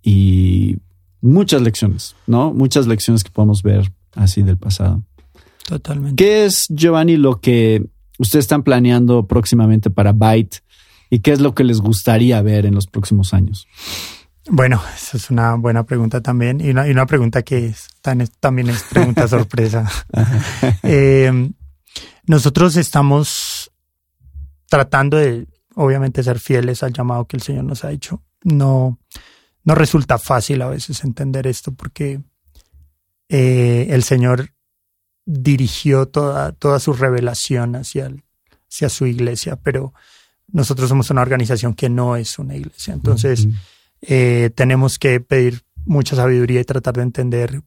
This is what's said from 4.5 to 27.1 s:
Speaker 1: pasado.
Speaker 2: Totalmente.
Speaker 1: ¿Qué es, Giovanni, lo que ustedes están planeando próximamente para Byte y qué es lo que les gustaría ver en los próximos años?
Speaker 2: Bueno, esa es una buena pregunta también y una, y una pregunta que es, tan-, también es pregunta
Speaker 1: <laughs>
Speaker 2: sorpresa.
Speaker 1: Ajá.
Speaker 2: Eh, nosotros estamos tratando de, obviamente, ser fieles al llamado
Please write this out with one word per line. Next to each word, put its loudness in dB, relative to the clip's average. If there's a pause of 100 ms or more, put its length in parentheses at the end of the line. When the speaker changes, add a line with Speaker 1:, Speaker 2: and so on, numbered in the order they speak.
Speaker 1:
pasado. -2 (640)
Speaker 2:
Totalmente. -4
Speaker 1:
¿Qué 4
es, -2
Giovanni, 2
lo 2
que 2 (320)
ustedes 2
están 0
planeando 4
próximamente 2
para 2
Byte 2 (480)
y 2
qué 2
es 2
lo 2
que 2
les 2
gustaría 2
ver 2
en 2
los 0
próximos -2
años? -2 (840)
Speaker 2:
Bueno, 2 (140)
esa -12
es -8
una 0
buena 0
pregunta -2
también -2
y -2
una, 0
y 0
una 2
pregunta 0
que -2
es, -10 (140)
tan-, -2 (140)
también 0
es -6
pregunta 2
Speaker 1:
<laughs> -
Speaker 2:
sorpresa. 0 (240)
Speaker 1:
Ajá. 0
Speaker 2:
Eh, 4 (720)
nosotros 2
estamos 0 (1000)
tratando 2
de, 0 (300)
obviamente, 0
ser 0
fieles -2
al -4
llamado -4